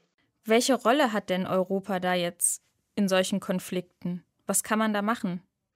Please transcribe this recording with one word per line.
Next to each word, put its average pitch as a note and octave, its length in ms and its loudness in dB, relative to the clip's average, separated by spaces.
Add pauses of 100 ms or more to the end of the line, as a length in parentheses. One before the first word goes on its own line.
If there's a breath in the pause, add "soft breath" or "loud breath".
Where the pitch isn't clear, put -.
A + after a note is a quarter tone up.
(460)
Welche A#3+ 300 4
Rolle B3+ 360 2
hat G#3 180 -4
denn F#3 160 -2
Europa F#3+ 540 -2
da F3+ 140 -2
jetzt F3 500 -2 (320)
in G3+ 140 2
solchen F#3 320 2
Konflikten? F3+ 800 -6 (240)
Was - 160 0
kann A3 160 -2
man A3 140 0
da G3+ 80 0
machen? G3+ 420 -2 (320)